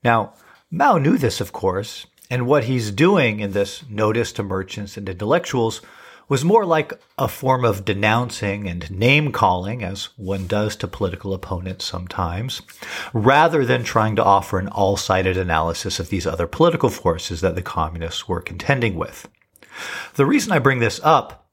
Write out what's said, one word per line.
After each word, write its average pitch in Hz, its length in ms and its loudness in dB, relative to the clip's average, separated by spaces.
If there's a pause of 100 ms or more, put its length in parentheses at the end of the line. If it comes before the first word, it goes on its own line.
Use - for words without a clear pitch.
Now, 117 300 2 (380)
Mao 233 260 4
knew 147 180 2
this, 131 240 0
of - 140 -6
course, 98 540 -4 (200)
and 123 200 -2
what 143 160 4
he's 117 260 -2
doing 127 500 2
in 101 120 -4
this 101 360 -2
notice 110 460 0
to 110 100 -4
merchants 95 540 -6
and 101 100 -10
intellectuals 113 760 -2 (460)
was 135 160 0
more 202 220 4
like 160 260 0 (280)
a 127 80 0
form 131 360 0
of 98 220 2
denouncing 104 800 0
and 87 240 -6
name-calling, 110 920 2
as 95 340 -8
one 95 300 -4
does 104 280 -2
to - 120 -8
political 95 480 -4
opponents 92 500 -8
sometimes, 90 800 -6 (500)
rather 143 500 6
than 123 200 2
trying 110 320 2
to 104 80 2
offer 98 340 4
an 95 120 -2
all-sided 95 680 2
analysis 85 600 -2
of 87 100 -6
these 90 180 -2
other 85 200 -2
political 165 420 2
forces 85 500 -2
that 87 160 0
the 90 60 -4
communists 82 680 -6
were 92 140 -4
contending 110 540 -2
with. - 340 -8 (840)
The 139 100 4
reason 226 260 2
I 165 80 4
bring 131 200 0
this 113 220 0
up - 520 2